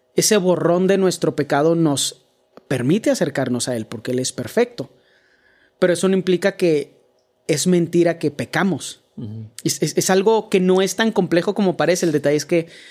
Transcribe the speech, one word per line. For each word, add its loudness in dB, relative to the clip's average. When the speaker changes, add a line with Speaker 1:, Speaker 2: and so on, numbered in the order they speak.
Speaker 1:
ese 2
borrón 2
de 4
nuestro 0
pecado 2
nos 0
permite 0
acercarnos -2
a -2
Él -6
porque -8
Él -2
es -6
perfecto. -4
Pero 2
eso 0
no 2
implica 0
que -2
es 0
mentira 2
que -2
pecamos. -4
Speaker 2:
Ujú. -12
Speaker 1:
Es, -2
es, -2
es -2
algo 2
que 2
no 2
es -2
tan 0
complejo 0
como 0
parece. 0
El 0
detalle 0
es -4
que -2